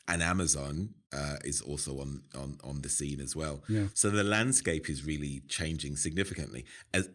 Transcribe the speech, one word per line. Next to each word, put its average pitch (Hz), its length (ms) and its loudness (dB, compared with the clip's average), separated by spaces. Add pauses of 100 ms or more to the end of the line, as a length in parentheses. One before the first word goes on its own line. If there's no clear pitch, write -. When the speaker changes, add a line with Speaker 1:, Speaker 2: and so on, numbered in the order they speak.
Speaker 1:
and 85 140 2
Amazon, 82 680 2 (240)
uh, 73 320 -2
is 71 160 -2
also 69 380 -4
on, 69 240 -6 (120)
on, 69 280 -8
on 71 180 -6
the 71 80 -4
scene 71 320 -2
as 67 140 -6
well. 76 340 -4
Speaker 2:
Yeah. 107 240 4
Speaker 1:
So - 160 4
the 104 140 6
landscape 104 680 4
is 69 160 -4
really 71 420 -2
changing 73 480 -2
significantly. 80 680 -2 (280)
As 95 220 2